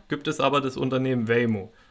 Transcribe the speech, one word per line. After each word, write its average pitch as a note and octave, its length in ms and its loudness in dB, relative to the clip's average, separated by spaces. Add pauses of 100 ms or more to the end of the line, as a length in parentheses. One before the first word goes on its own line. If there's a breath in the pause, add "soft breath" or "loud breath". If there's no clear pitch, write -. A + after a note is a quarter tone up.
gibt C#3+ 200 -6
es D3+ 120 -2
aber C#3 200 2
das C3 160 -4
Unternehmen C3 500 0
Waymo, A2+ 460 0 (180 soft breath)